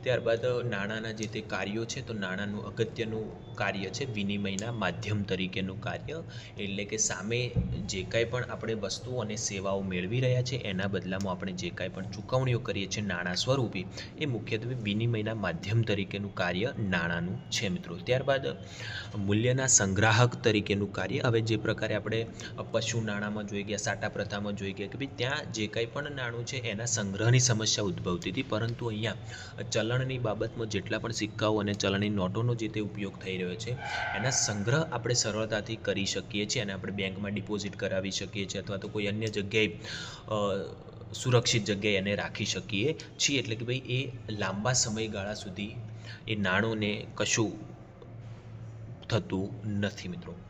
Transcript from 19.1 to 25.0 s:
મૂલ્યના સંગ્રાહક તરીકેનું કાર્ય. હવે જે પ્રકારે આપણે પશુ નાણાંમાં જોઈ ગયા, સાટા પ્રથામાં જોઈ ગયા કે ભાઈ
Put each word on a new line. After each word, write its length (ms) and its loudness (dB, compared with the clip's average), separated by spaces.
મૂલ્યના 520 4
સંગ્રાહક 680 8
તરીકેનું 560 4
કાર્ય. 280 0
હવે 220 6
જે 160 4
પ્રકારે 380 2
આપણે 320 0
પશુ 300 2
નાણાંમાં 460 -2
જોઈ 160 -2
ગયા, 140 0
સાટા 320 0
પ્રથામાં 460 -2
જોઈ 180 -4
ગયા 140 -4
કે 100 -8
ભાઈ 180 -4